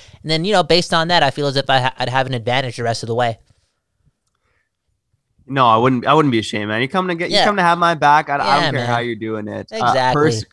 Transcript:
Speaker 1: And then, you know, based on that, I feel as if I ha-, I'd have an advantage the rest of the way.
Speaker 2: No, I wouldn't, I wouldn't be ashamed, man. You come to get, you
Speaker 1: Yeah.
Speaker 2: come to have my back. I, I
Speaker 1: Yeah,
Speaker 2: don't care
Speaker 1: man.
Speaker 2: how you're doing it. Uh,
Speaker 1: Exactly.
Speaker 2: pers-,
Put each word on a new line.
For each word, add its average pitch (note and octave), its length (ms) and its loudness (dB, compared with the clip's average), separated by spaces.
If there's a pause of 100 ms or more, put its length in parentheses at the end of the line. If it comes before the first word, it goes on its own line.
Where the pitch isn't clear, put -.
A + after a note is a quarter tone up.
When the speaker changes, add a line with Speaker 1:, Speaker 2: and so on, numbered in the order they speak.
(220)
Speaker 1:
And D3+ 100 -12
then, D#3+ 140 -2
you G#3+ 80 0
know, F3+ 100 4
based F3+ 300 0
on E3 160 0
that, E3+ 140 4
I C3+ 80 2
feel C#3+ 160 -4
as B2+ 100 -2
if C#3 120 -4
I C3 100 4
ha-, B2+ 180 0
I'd B2+ 120 -4
have C3 180 0
an C3 60 -6
advantage A#2+ 440 -4
the A#2+ 60 -8
rest A2+ 200 -4
of A2+ 40 -10
the A2+ 80 -4
way. A#2 240 -2 (2000)
Speaker 2:
No, C3 200 2
I A2+ 80 6
wouldn't, B2 320 2
I C#3 60 4
wouldn't D3+ 180 4
be A2+ 80 2
ashamed, G#2 300 -4
man. A2 120 -2
You C3+ 60 0
come F#3 220 -2
to F3 60 -4
get, E3+ 140 -6
you F#3+ 60 -4
Speaker 1:
Yeah. G3+ 100 4
Speaker 2:
come G#3 120 0
to F#3 60 0
have E3+ 140 2
my E3+ 180 2
back. D3 340 2
I, C#3+ 60 -2
I - 20 -2
Speaker 1:
Yeah, C#3 180 0
Speaker 2:
don't D3 80 2
care D3+ 100 0
Speaker 1:
man. B2 160 -4
Speaker 2:
how A#2+ 100 0
you're A#2+ 160 -4
doing G#2+ 340 -8
it. G#2 220 -10
Uh, G#3+ 60 -10
Speaker 1:
Exactly. B2+ 440 0
Speaker 2:
pers-, A#2 320 0